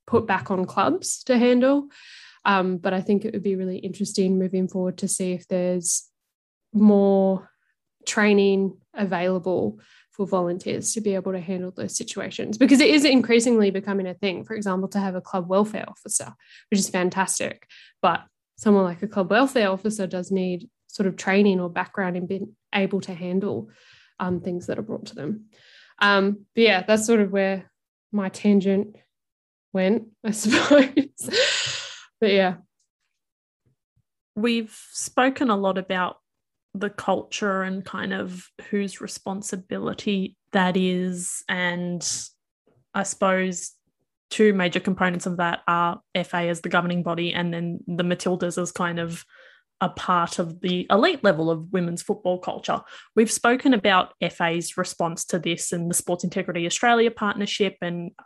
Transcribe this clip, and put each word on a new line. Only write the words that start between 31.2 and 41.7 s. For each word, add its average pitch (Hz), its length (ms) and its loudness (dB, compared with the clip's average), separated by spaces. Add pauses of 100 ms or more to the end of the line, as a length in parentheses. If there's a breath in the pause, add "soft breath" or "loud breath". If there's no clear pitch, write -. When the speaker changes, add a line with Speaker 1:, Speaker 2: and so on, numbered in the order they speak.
Speaker 1:
But 208 120 4
yeah. 190 220 4 (1800)
Speaker 2:
We've 226 420 -2 (140)
spoken 262 600 0
a 202 60 2
lot 190 220 0
about 185 380 -4 (580)
the 202 160 -4
culture 190 720 -2
and 190 220 -6
kind 196 280 -6
of 185 380 -8 (200)
whose 202 300 -4
responsibility - 1400 -6 (160)
that 185 240 2
is. 180 720 -2
And 175 580 -4 (840)